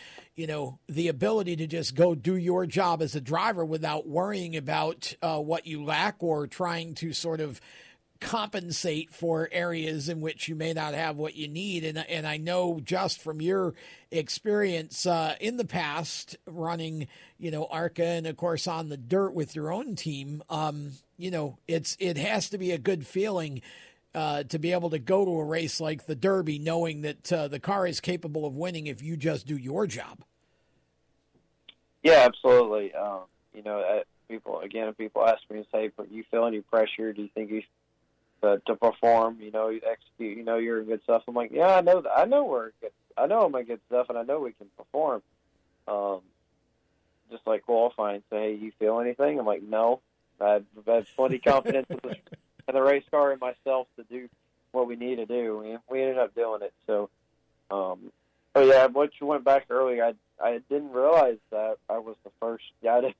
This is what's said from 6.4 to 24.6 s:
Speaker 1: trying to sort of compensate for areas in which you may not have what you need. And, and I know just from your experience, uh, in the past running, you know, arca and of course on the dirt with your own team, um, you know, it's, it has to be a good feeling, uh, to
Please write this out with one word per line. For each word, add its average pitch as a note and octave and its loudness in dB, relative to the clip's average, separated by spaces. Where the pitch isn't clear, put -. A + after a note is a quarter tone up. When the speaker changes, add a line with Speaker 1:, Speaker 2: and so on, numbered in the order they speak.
Speaker 1:
trying E3 -4
to E3 -6
sort D#3+ -4
of D3 -8
compensate F3+ -4
for E3 -2
areas D#3+ -4
in E3 -6
which D#3 -6
you E3 -6
may D#3+ -4
not D#3 -4
have D#3 -4
what D3+ -6
you D3+ -10
need. F3 -6
And, D#3 -6
and D#3+ -6
I D3+ -4
know E3+ -2
just F3 -4
from D#3 -10
your F#3 0
experience, F3 -2
uh, D#3+ 0
in A#3 -4
the A#3+ -2
past D#3 -6
running, D#3+ -6
you E3 -8
know, D#3 -6
arca E3+ -2
and E3 -2
of D#3 -8
course E3+ -2
on E3 -4
the D3+ -10
dirt F#3 0
with D#3 -6
your D#3 -6
own A3 -6
team, D3 -8
um, D3 -6
you F3+ -8
know, D3 -6
it's, E3 -4
it F3+ -2
has G3+ -2
to G#3 -6
be F#3 -4
a E3 -2
good D3+ -4
feeling, F3 -4
uh, D3 -2
to D#3 -6